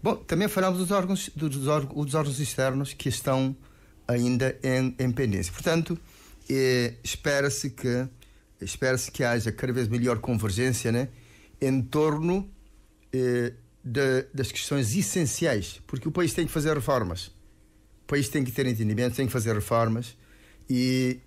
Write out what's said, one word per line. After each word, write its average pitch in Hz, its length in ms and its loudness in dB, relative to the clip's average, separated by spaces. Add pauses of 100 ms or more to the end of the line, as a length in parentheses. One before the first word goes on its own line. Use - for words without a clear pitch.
Bom, 208 140 2
também 180 320 0
falamos 185 320 2
dos 180 100 0
órgãos, 190 460 2
dos 139 320 -2
órg-, 147 260 0
dos 147 220 -2
órgãos 143 240 0
externos 135 540 0
que - 160 -4
estão 131 460 0 (520)
ainda 123 560 2
em, 131 340 2
em 127 140 0
pendência. 107 420 0
Portanto, 165 420 0 (540)
eh, 127 540 2
espera-se 139 680 -2
que, 127 380 -2 (520)
espera-se 131 520 -2
que - 120 -4
haja 120 280 0
cada 123 200 -4
vez 120 160 0
melhor 120 300 0
convergência, 113 760 0
né, 127 180 0 (520)
em 131 180 2
torno, 156 680 0 (640)
eh, 123 400 2 (300)
de, 131 400 2 (100)
das 131 180 -4
questões 135 440 -2
essenciais, 143 880 0
porque 131 220 -6
o 156 40 -2
país 175 220 0
tem 170 140 -2
que - 40 -6
fazer 156 220 0
reformas. 117 540 -2 (760)
O - 60 -20
país 143 180 0
tem 143 160 0
que 123 80 -2
ter 135 140 0
entendimento, 120 500 0
tem 135 120 0
que 107 40 -2
fazer 117 220 0
reformas 113 640 0 (500)
e 127 600 2